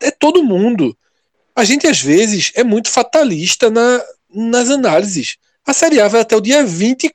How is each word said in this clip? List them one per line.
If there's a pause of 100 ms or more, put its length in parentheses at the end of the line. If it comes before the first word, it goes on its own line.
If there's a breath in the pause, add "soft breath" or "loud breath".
é
todo
mundo. (600)
A
gente,
às
vezes,
é
muito
fatalista
na, (300)
nas
análises. (280)
A
Série
A
vai
até
o
dia
vinte
e